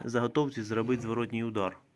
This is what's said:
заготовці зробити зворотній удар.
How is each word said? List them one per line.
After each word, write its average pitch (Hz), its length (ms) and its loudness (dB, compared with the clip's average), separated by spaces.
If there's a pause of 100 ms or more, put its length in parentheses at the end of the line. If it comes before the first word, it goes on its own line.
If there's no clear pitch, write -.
заготовці 120 560 0
зробити 113 400 0
зворотній 113 420 -2
удар. 110 340 0 (180)